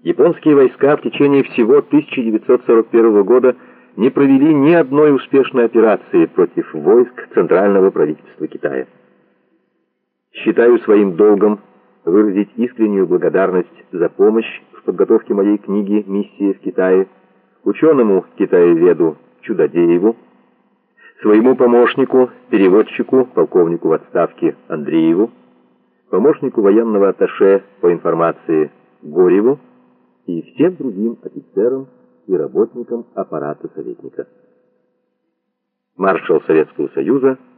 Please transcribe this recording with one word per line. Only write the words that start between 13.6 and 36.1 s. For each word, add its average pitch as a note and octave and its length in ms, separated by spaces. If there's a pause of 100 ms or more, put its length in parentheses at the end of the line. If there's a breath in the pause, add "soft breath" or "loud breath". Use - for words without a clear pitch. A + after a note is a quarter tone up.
за E2+ 180
помощь A2 520 (120)
в - 100
подготовке G2 500
моей G2+ 240
книги G2+ 480
"Миссия G2 480
в - 60
Китае" F#2 480 (560)
ученому A2 640 (120)
китаеведу E2+ 800 (240)
Чудодееву, E2+ 720 (1080 soft breath)
своему A2+ 340
помощнику, B2 720 (200)
переводчику, G#2+ 760
полковнику E2+ 640
в D#2+ 60
отставке - 640 (120)
Андрееву, D#2+ 640 (800)
помощнику B2+ 500
военного G#2 460
атташе G2 560 (160)
по F2 120
информации E2 800 (320)
Гореву F2+ 580 (680)
и F2 140
всем F3 340
другим A#2 480
офицерам B2+ 640 (400)
и F#2+ 80
работникам A2+ 800
аппарата D#2+ 580
советника. B1+ 540 (1700)
Маршал F2+ 460